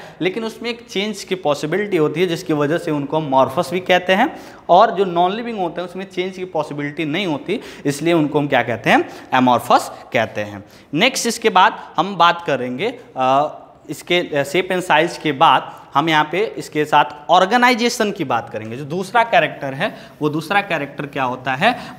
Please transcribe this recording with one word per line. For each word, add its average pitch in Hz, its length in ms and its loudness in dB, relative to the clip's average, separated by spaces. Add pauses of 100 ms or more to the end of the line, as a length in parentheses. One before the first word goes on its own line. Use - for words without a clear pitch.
(200)
लेकिन 185 240 -2
उसमें 226 260 -8
एक 233 200 -10
change 208 340 -4
की 185 100 -6
possibility 175 640 -2
होती 151 240 2
है 185 60 2
जिसकी 165 260 -2
वजह 147 260 2
से 160 120 -6
उनको 147 300 -2
मॉर्फस 135 520 2
भी 180 80 -2
कहते 180 320 2
हैं। 220 280 0 (280)
और 202 220 8
जो 196 140 0
नॉन 180 280 0
लिविंग 226 260 -6
होते 170 220 -4
हैं 180 80 -8
उसमें 190 220 -12
change 190 260 -6
की 185 80 -10
possibility 151 600 -4
नहीं 165 220 -2
होती, 165 340 -4 (260)
इसलिए 151 260 0
उनको 147 260 2
हम 143 100 0
क्या 127 140 4
कहते 120 280 0
हैं? 277 180 4 (240)
amorphous 127 600 4 (200)
कहते 110 280 0
हैं। 104 240 -10 (300)
Next, 240 320 0
इसके 220 240 -2
बाद 190 280 4 (180)
हम 185 200 0
बात 170 300 4
करेंगे, 127 520 -4 (180)
अ, 131 420 2 (320)
इसके, 156 460 -2
अ, 143 60 2
शेप 180 260 -2
and 185 140 -2
size 165 340 2
के 156 160 -2
बाद 139 400 4 (220)
हम 156 140 2
यहाँ 156 240 2
पे 190 120 -2
इसके 151 400 -4
साथ 151 200 4 (260)
organization 226 840 4
की 160 120 -6
बात 127 260 -2
करेंगे। 110 260 -10
जो 147 80 -10
दूसरा 185 400 0
character 151 500 0
है, 180 200 -4 (280)
वो 151 60 2
दूसरा 151 320 -2
character 151 460 -6
क्या 139 180 -4
होता 127 300 -4
है? 214 440 -2